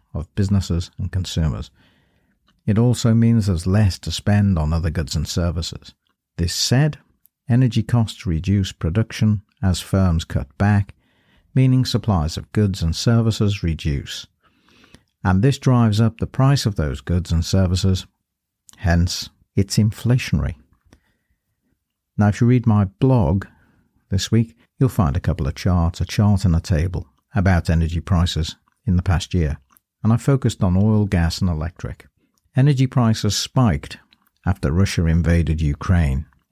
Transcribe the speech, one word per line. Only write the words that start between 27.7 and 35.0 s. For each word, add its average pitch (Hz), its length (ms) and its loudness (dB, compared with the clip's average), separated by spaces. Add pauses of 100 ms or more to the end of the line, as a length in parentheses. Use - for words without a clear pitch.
energy 82 300 0
prices 85 560 -2 (300)
in 90 100 2
the 87 60 2
past - 320 -2
year, 80 240 -2 (440)
and 107 100 2
I 117 40 2
focused 131 460 0
on 90 140 2
oil, 104 300 2
gas 85 340 -2
and 92 100 0
electric. 80 560 -8 (500)
Energy 131 300 2
prices 110 500 0
spiked - 640 -2 (480)
after 82 240 -2
Russia 87 360 0